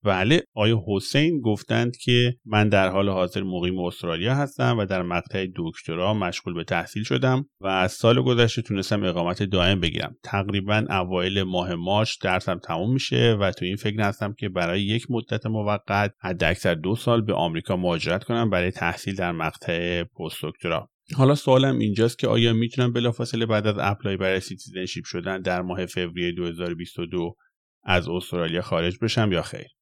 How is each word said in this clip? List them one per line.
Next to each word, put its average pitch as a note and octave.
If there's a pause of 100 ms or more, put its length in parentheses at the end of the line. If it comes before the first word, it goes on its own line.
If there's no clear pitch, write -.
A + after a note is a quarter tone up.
بله، G2+ (120)
آقای A2 (100)
حسین C#3
گفتند A#2
که A#2+ (100)
من G#2+
در G2
حال G2
حاضر F#2+
مقیم F2+
استرالیا F2
هستم C3
و G#2
در F#2+
مقطع F2+ (100)
دکترا E2+
مشغول F2+
به E2
تحصیل F2
شدم C3 (120)
و G2
از F#2+
سال A#2+
گذشته A#2+
تونستم G2+
اقامت F2
دائم F#2
بگیرم. D#2+
تقریباً G2+
اوایل F#2
ماه F#2
مارچ G2
درسم F#2
تموم F2
می‌شه A#2+
و F#2+
تو -
این F#2
فکر G#2+
هستم G2+
که G#2
برای F2+
یک A2
مدت A2+
موقت، G#2
حد F2+
اکثر E2+
دو E2+
سال، A#2
به G#2
آمریکا E2+
مهاجرت F2
کنم A#2
برای F2+
تحصیل F#2
در F2+
مقطع E2+
پست E2
دکترا. D#2 (260)
حالا C3+
سوالم C3+
اینجاست A2
که -
آیا A#2
می‌تونم A#2
بلافاصله A#2
بعد G#2+
از G#2
اپلای G2
برای F#2+
سیتیزنشیپ F#2
شدن F#2
در F2+
ماه F2+
فوریه F2
دو F2
هزار F2
و -
بیست E2+
و F2
دو E2+ (480)
از F2+
استرالیا F2
خارج F2
بشم A2
یا E2
خیر؟ - (160)